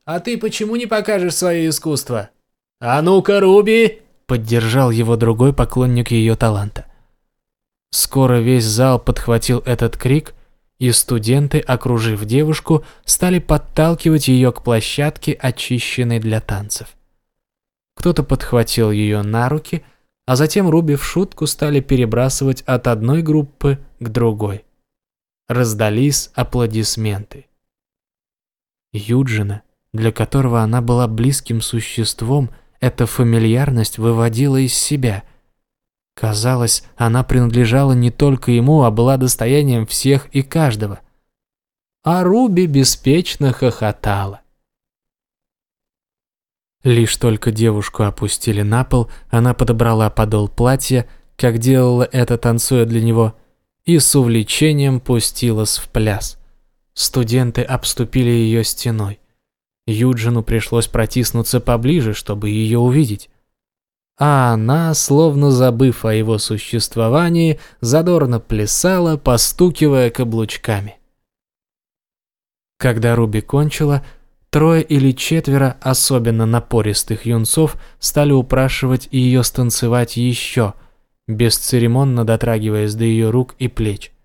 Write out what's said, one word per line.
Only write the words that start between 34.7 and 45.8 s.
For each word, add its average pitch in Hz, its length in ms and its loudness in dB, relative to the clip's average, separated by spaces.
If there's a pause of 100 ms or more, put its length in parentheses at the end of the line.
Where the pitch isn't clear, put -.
себя. 127 500 -4 (920)
Казалось, 113 680 -2 (120)
она 117 280 0
принадлежала 123 680 2
не 123 180 2
только 131 420 0
ему, 131 320 4
а 117 80 4
была 120 260 2
достоянием 127 680 0
всех 135 420 0
и 139 140 -2
каждого. 110 600 -2 (1040)
А 180 200 2
Руби 185 440 2
беспечно 139 840 0
хохотала. 101 880 -4 (2500)